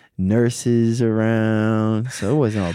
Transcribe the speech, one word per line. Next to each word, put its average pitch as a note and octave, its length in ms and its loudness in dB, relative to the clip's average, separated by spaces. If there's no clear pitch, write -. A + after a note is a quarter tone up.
nurses A#2 800 0
around. A2 1120 0
So G2+ 180 -4
it C#3+ 60 0
wasn't A2 300 0
all E2+ 80 -4